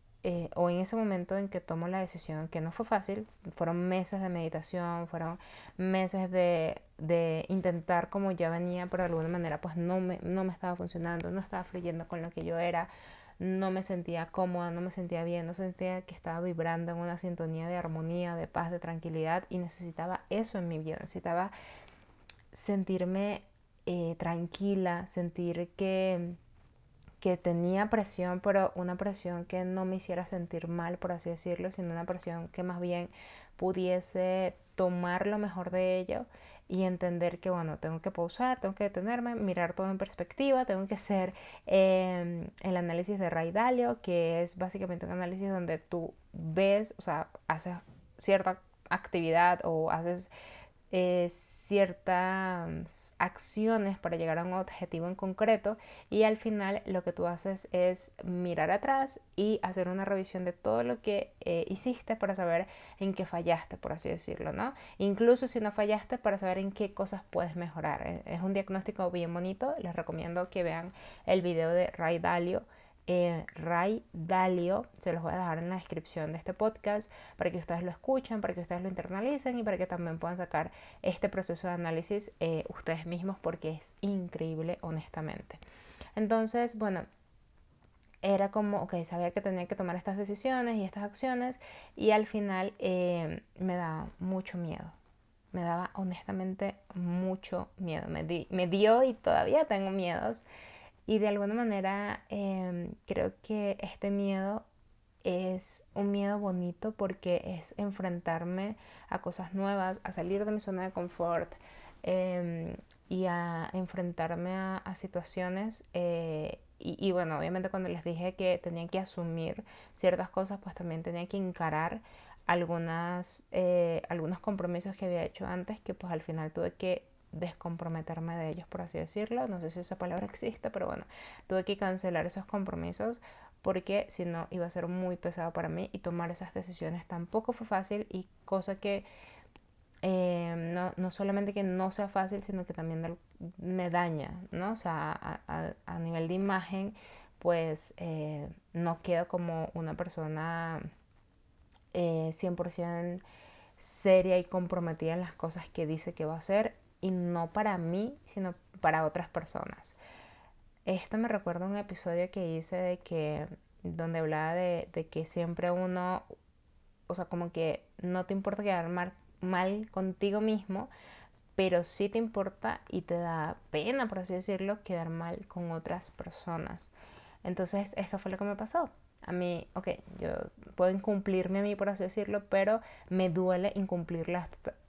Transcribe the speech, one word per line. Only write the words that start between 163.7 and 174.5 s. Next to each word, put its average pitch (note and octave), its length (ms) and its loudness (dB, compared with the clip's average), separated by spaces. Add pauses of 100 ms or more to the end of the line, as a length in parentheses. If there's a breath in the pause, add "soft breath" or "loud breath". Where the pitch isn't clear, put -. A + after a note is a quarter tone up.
donde E3 360 -2
hablaba D#3 340 2
de, F3 400 0
de D#3+ 140 -2
que D#3+ 180 -4
siempre E3+ 460 0
uno, F3+ 520 0 (840)
o F3 80 -2
sea, F3+ 100 -2
como F3 260 -2
que D#3+ 320 0 (180)
no F3+ 240 0
te G3 80 -2
importa G3+ 300 0
quedar F3+ 260 2
mal, F3+ 240 -2 (280)
mal F#3+ 500 2
contigo G3 500 0
mismo, G#3+ 480 0 (640 loud breath)
pero F3+ 280 6
sí G3+ 260 0
te G#3 80 0
importa A3 720 -2
y F3+ 120 -2
te F3 140 -2
da E3 420 -2 (140)
pena, A3+ 360 0
por G3+ 120 -4
así F#3 140 -4
decirlo, G3 500 -2